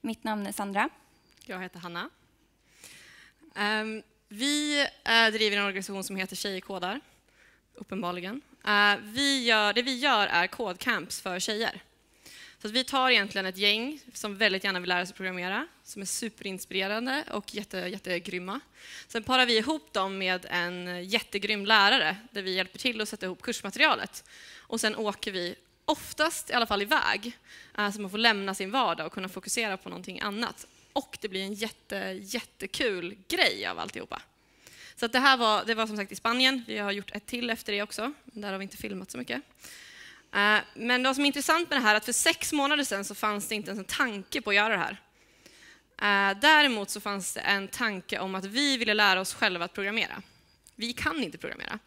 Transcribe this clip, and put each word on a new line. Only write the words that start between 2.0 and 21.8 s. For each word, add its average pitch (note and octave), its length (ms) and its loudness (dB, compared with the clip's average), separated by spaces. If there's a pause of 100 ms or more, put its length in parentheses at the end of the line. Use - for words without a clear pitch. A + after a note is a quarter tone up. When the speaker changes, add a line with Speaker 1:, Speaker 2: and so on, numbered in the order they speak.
Speaker 2:
Ehm, G#3+ 460 -2 (260)
vi, C#4+ 520 0 (240)
eh, A3+ 280 6
driver G#3+ 240 2
en G3+ 80 2
organisation G3 400 -4
som F#3+ 120 -8
heter F#3+ 200 -6
Tjejer F#3+ 240 -6
kodar, F#3+ 400 -6 (720)
uppenbarligen. F3+ 680 -6 (260)
Eh, G#3 340 6
vi C4 440 0
gör, G#3+ 280 6
det A#3+ 100 2
vi B3+ 160 -2
gör A#3+ 280 6
är F3 200 4
kodcamps F#3 760 -2
för F#3 200 -4
tjejer. G#3+ 400 -2 (840)
Så G#3+ 60 -6
att G#3+ 60 -10
vi B3+ 100 2
tar B3+ 260 2
egentligen G3+ 360 2
ett F#3 100 -6
gäng A3 440 0 (140)
som G3+ 220 -6
väldigt F#3+ 280 2
gärna F#3+ 160 0
vill F3+ 80 -6
lära F3+ 180 2
sig F#3 100 -14
programmera, F#3 500 -4 (180)
som - 180 -12
är F#3+ 40 -8
superinspirerande G#3 1200 -4
och - 240 -8
jätte-, F#3 340 -6
jättegrymma. F#3 720 -6 (480)
Sen A3+ 140 -4
parar B3+ 240 4
vi A#3+ 100 4
ihop C#4 360 0
dem F#3+ 260 0
med F#3 320 0
en F3+ 540 -4
jättegrym G3+ 640 -2
lärare G3+ 500 6 (140)